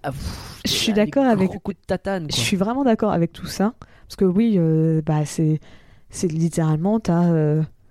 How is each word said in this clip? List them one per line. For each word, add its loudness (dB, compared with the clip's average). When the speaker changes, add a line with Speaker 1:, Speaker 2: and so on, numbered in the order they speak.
Speaker 1:
à, -8
pff, -12
Speaker 2:
Je -2
suis -2
Speaker 1:
à -2
des 2
Speaker 2:
d'accord 2
avec 2
Speaker 1:
gros -10
coups -10
de -20
tatane, -6
Speaker 2:
Je -6
Speaker 1:
quoi. -2
Speaker 2:
suis 0
vraiment 0
d'accord 2
avec 0
tout -14
ça. -2
Parce -18
que 2
oui, 4
euh, 2
bah, 0
c'est, 0
c'est -4
littéralement, 0
t'as, 2
euh, 2